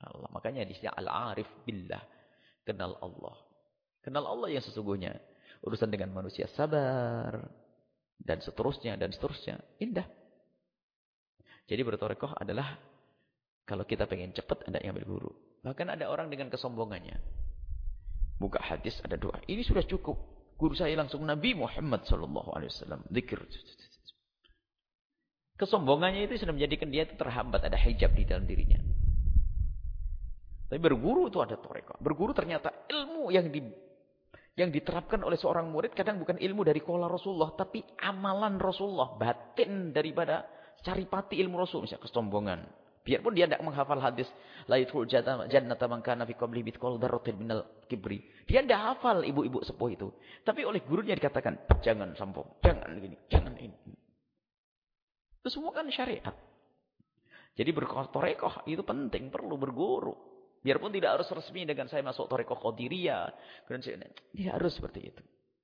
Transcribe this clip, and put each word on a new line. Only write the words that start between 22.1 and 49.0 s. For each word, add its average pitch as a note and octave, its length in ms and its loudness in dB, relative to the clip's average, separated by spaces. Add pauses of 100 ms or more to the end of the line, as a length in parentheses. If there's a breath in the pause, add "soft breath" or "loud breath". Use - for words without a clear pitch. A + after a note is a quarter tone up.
alaihi D2+ 160 -6
wasallam. - 280 -8 (120)
Zikir. - 280 -2 (2250)
Kesombongannya F#3 640 4
itu G#3 160 -2
sudah D#3+ 160 -2
menjadikan D3 320 0
dia D3+ 160 0
itu - 160 -6
terhambat, A#2 400 0
ada - 160 2
hijab A2 400 8
di - 80 6
dalam F#2 240 2
dirinya. - 320 4 (1900)
Tapi D3+ 80 -2
berguru E3 480 6
itu G3 160 -4
ada G#2+ 160 -4
tarekat. - 400 -12
Berguru F3 320 2
ternyata E3 400 0 (160)
ilmu D4 400 -4
yang F3 240 6
di, D3 80 -2 (960 loud breath)
yang F3 160 4
diterapkan E3+ 480 0
oleh E3+ 160 2
seorang E3 320 2
murid D#3+ 240 0
kadang G3+ 240 0
bukan F3 240 -2
ilmu G3 240 0
dari D3+ 160 6
qala F3 320 0
Rasulullah, E3+ 400 0
tapi F#3+ 320 -4 (160)
amalan G3 560 0
Rasulullah, F#3 640 0
batin F#3 720 0
daripada D3+ 560 0 (320 loud breath)
caripati F#3+ 640 -2
ilmu F3+ 160 0
Rasul, F3 240 -2
misalnya - 240 -10
kesombongan. G#2 520 0 (440)
Biarpun F3+ 320 2
dia E3+ 80 8
tidak D3+ 160 4
menghafal C#3+ 400 0
hadis, B2 280 0 (360 loud breath)
"La B2+ 160 6
yadkhul B2+ 280 0
jannata, B2 400 2
jannata B2 400 4
man A#2+ 120 -4
kana A#2+ 240 -2
fi A#2 120 -6
qablihi A#2 360 -4
mithqalu B2 240 -2
dzarratin A#2+ 400 0
minal A2 320 -4 (160)
kibri." G2+ 400 -6 (240 loud breath)
Dia C4 160 8
tidak A3+ 160 6
hafal A3+ 480 2